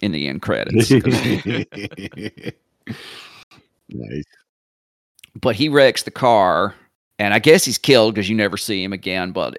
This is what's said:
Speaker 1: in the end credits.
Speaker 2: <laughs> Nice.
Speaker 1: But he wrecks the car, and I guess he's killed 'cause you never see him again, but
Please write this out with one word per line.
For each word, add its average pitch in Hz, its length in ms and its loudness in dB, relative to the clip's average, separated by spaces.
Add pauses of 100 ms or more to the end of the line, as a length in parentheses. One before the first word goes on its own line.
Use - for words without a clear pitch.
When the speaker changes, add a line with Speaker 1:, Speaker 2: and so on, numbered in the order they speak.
Speaker 1:
in 104 100 -2
the 73 140 -4
end 69 160 -8
credits. 101 480 0
Speaker 2:
<laughs> 113 1700 -2 (1300)
Nice. 62 360 -10 (1160)
Speaker 1:
But 113 160 0
he 151 120 0
wrecks 139 340 4
the - 80 -12
car, 101 640 2 (440)
and 104 160 0
I 113 40 2
guess 156 260 6
he's 120 140 -4
killed 113 380 4
'cause 98 120 -2
you 110 60 -2
never 101 220 0
see 98 260 -4
him 95 100 -6
again, 92 400 -6
but 80 260 -4